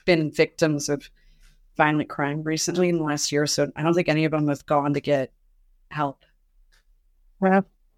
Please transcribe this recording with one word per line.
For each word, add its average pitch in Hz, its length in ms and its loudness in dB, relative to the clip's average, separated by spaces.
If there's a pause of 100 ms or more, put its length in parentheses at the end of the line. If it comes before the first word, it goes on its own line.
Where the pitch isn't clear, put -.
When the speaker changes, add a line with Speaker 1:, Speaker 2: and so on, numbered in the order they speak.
Speaker 1:
been 160 260 2
victims 151 580 0
of 143 200 -4 (680)
violent 151 320 0
crime 151 340 -4
recently 165 460 0
in 170 80 2
the 156 60 -2
last 147 280 -4
year 147 120 2
or 147 40 0
so, 143 280 -2
I - 80 -6
don't 165 100 2
think 175 160 0
any 156 160 2
of 151 60 -2
them 151 180 0
have 143 160 -4
gone 147 280 0
to 143 80 -2
get 143 300 0 (600)
help. 147 340 -6 (1160)
Speaker 2:
Yeah. 190 200 4 (360)